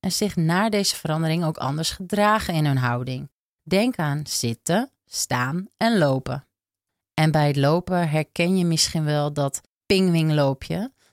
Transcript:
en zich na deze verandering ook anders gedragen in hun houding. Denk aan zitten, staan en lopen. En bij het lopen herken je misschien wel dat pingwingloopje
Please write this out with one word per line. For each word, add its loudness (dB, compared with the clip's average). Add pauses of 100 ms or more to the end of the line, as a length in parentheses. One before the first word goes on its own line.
en -4
zich -2
na 2
deze 0
verandering -2
ook -2
anders -4
gedragen 0
in 2
hun 2
houding. -2 (320)
Denk 0
aan -2
zitten, -2 (160)
staan -4
en 2
lopen. 0 (680)
En 2
bij 2
het 2
lopen 2
herken 0
je 2
misschien 0
wel 0
dat -2 (260)
pingwingloopje 2 (200)